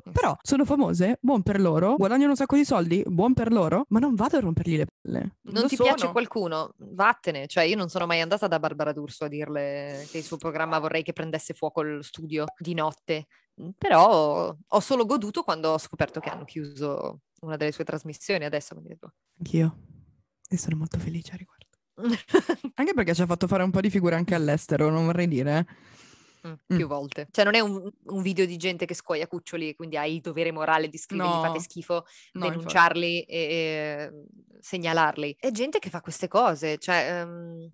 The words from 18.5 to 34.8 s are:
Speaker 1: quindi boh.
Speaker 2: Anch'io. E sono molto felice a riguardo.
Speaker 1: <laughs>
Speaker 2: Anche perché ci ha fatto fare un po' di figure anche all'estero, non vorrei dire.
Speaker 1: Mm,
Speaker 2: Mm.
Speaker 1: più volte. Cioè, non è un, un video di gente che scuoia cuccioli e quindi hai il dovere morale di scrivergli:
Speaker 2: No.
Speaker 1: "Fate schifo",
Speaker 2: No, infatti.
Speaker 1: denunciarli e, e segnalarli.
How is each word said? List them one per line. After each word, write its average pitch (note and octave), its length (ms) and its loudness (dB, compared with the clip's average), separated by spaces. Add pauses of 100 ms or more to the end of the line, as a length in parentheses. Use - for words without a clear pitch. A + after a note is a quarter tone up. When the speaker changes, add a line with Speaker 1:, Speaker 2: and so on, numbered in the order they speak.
Speaker 1:
quindi E3 220 -18
boh. - 160 -20 (260)
Speaker 2:
Anch'io. E3 380 0 (720)
E F#3+ 100 -2
sono D#3+ 180 -4
molto D#3+ 220 -4
felice E3 340 -8
a F#3 40 -14
riguardo. - 300 -20 (300)
Speaker 1:
<laughs> A#3+ 760 0
Speaker 2:
Anche E4+ 200 0
perché F3+ 200 2
ci E3 80 2
ha F3 40 2
fatto F3 220 0
fare F#3 140 2
un F#3 80 0
po' F#3 100 2
di G3+ 100 2
figure F3 240 2
anche E3+ 200 0
all'estero, D3+ 560 2
non D#3+ 160 2
vorrei E3+ 220 0
dire. D3 380 0 (800)
Speaker 1:
Mm, E3 60 -14 (200)
Speaker 2:
Mm. F#3 40 2
Speaker 1:
più E3+ 100 0
volte. C#3+ 460 -8
Cioè, G#3 120 4
non G#3 120 4
è A#3 40 6
un, G3 300 -2 (140)
un G3 180 -4
video F#3 240 2
di F3 100 -4
gente F3 300 -4
che F3 80 -6
scuoia E3 320 -4
cuccioli E3 440 -8
e C#3+ 40 -10
quindi D#3+ 220 -10
hai D3+ 180 -2
il E3 60 -6
dovere E3 320 -4
morale D#3 360 0
di D#3 80 -16
scrivergli: F#3 320 -4
Speaker 2:
No. E3+ 140 2
Speaker 1:
"Fate E3 160 0
schifo", F3 360 -8
Speaker 2:
No, - 500 -8
infatti. F3+ 120 0
Speaker 1:
denunciarli E3+ 640 2
e, - 140 -10
e D3+ 880 -4 (360)
segnalarli. D#3+ 800 0